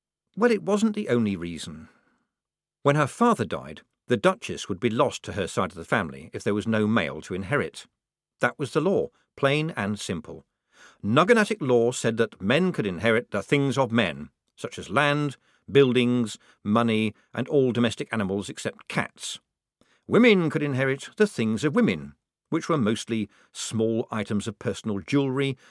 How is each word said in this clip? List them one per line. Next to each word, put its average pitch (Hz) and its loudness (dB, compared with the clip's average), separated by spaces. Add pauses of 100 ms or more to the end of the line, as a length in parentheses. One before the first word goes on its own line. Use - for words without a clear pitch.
(360)
well, 240 4
it 196 0
wasn't 208 2
the 107 -6
only 113 2
reason. 82 -10 (960)
When 143 4
her 147 2
father 233 2
died, 73 -10 (260)
the 123 2
Duchess - -2
would 92 -6
be 117 0
lost 120 0
to 92 -10
her 90 -2
side 92 -2
of - -16
the 82 -14
family 78 -4
if - -10
there 104 0
was 104 -2
no 107 2
male 82 -2
to - -10
inherit. 95 -4 (560)
That 120 -2
was 143 -6
the 156 2
law, 156 0 (280)
plain 151 0
and 101 -4
simple. 80 -8 (560)
Nuganatic 202 2
law 123 4
said 117 -2
that 110 0
men 151 2
could 117 -2
inherit 107 0
the 101 -2
things 139 0
of 123 0
men, 80 0 (260)
such - -12
as 85 -12
land, 143 0 (340)
buildings, 123 4 (260)
money, 110 2 (200)
and 120 -4
all 131 2
domestic 120 -2
animals 101 -2
except - -10
cats. - -8 (680)
Women 185 6
could 147 -2
inherit 135 -2
the 208 4
things 110 -2
of 151 0
women, 87 0 (360)
which 165 -2
were 165 2
mostly 110 -2 (240)
small 113 -2
items 104 -4
of 107 -10
personal 104 -6
jewellery 135 -2 (140)